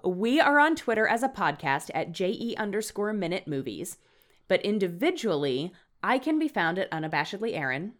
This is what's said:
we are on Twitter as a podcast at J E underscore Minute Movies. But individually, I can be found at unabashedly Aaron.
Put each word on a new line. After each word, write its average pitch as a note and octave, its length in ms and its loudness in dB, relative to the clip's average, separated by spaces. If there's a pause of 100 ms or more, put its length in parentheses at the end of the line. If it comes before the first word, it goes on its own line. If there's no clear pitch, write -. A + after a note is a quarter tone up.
we G#3+ 360 2
are C#4+ 200 6
on D4+ 160 6
Twitter A3 320 2
as A#3 160 2
a C4 60 2
podcast D3 640 0
at C#3+ 180 -2
J F3+ 200 -2
E A#3 260 -6
underscore G#3 560 -4
Minute F3+ 340 -4
Movies. B2 500 -6 (500)
But F#3+ 160 4
individually, F3+ 1080 0 (300)
I A3+ 140 2
can D#4 220 0
be D#4 80 2
found F3+ 320 0
at - 120 -2
unabashedly D#3+ 640 -2
Aaron. C#3+ 440 -4